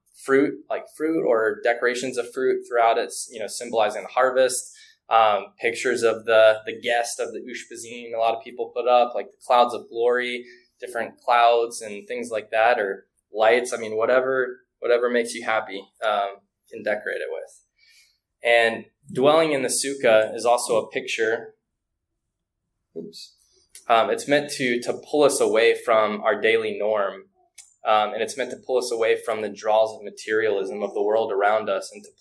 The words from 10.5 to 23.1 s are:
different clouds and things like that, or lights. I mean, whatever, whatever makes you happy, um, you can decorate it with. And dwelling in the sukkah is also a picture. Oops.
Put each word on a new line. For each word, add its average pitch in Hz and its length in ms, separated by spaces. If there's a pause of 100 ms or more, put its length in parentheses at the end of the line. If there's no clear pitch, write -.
different 120 380
clouds 120 640
and 101 260
things 123 220
like 107 220
that, 113 260
or 98 280 (240)
lights. 120 440
I - 20
mean, 110 200
whatever, 127 640 (180)
whatever 120 320
makes 117 240
you 117 100
happy, 98 400 (180)
um, 101 360 (320)
you - 60
can 107 60
decorate 104 380
it - 100
with. - 280 (840)
And 117 420 (260)
dwelling 151 400
in 135 100
the 120 60
sukkah 113 680
is 110 100
also 120 320
a 107 140
picture. - 640 (1400)
Oops. - 400 (520)